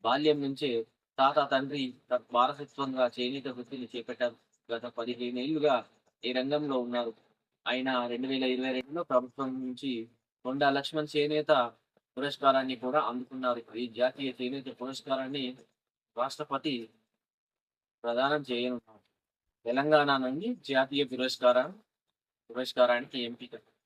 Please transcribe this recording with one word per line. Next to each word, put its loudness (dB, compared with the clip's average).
బాల్యం 4
నుంచే -2
తాత, 4
తండ్రి 0
త-, 2
వారసత్వంగా 0
చేనేత -4
వృత్తిని -10
చేపట్టారు. -4
గత -6
పదిహేను -6
ఏళ్లుగా 0
ఈ -2
రంగంలో 0
ఉన్నారు. -4
ఆయన 0
రెండు -4
వేల -2
ఇరవై 0
రెండులో -4
ప్రభుత్వం -2
నుంచి -6
కొండా 2
లక్ష్మణ్ -2
చేనేత 4
పురస్కారాన్ని 2
కూడా 0
అందుకున్నారు. -4
ఈ -4
జాతీయ -2
చేనేత -8
పురస్కారాన్ని -6
రాష్ట్రపతి -4
ప్రదానం 2
చేయనున్నారు. -4
తెలంగాణ 4
నుండి -4
జాతీయ 0
పురస్కారం, 2
పురస్కారానికి 2
ఎంపిక, -10